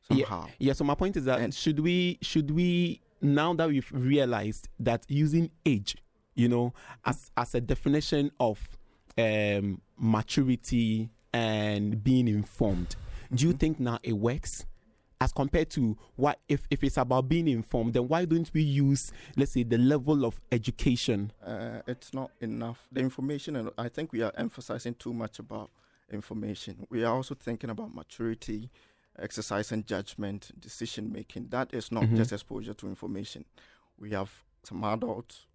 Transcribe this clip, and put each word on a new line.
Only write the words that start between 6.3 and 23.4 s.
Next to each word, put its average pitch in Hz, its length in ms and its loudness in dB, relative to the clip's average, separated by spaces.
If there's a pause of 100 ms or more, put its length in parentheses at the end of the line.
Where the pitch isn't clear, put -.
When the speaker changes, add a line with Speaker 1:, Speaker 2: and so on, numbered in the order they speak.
Speaker 1:
you 117 120 6
know, 120 260 2 (320)
as, - 320 -4
as 123 180 -2
a 117 60 2
definition 143 800 2
of, - 380 0 (400)
um, 104 640 2 (160)
maturity 113 1120 2 (240)
and 107 720 0
being 127 240 6
informed, 104 680 0 (380)
do 127 120 4
you 165 80 6
Speaker 2:
Mm-hmm. 139 40 -2
Speaker 1:
think 160 220 0
now 120 240 0
it 117 100 -2
works? 113 520 -2 (560)
As 127 120 4
compared 151 380 2
to 113 260 0 (180)
what, 139 320 2
if, 143 220 0
if 143 120 0
it's 139 140 0
about 127 320 2
being 165 220 4
informed, 113 440 0
then 123 140 2
why 165 160 2
don't 165 300 2
we 156 80 4
use, 139 500 4 (240)
let's 139 160 2
say, 123 120 2
the 113 140 2
level 139 480 4
of 113 140 -4 (120)
education? 113 840 0 (120)
Speaker 2:
Uh, 113 420 -8
it's - 260 -10
not 131 260 -8
enough. 117 520 -8
The 131 100 -2
information, 139 560 -4